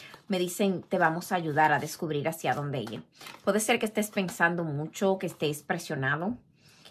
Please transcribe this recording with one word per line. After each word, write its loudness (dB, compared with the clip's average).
Me 0
dicen, 0
"Te -2
vamos 2
a 2
ayudar 2
a 4
descubrir -2
hacia -2
dónde -2
ir". -8
Puede 4
ser 2
que 0
estés -2
pensando 2
mucho, 0
que -4
estés -2
presionado, -2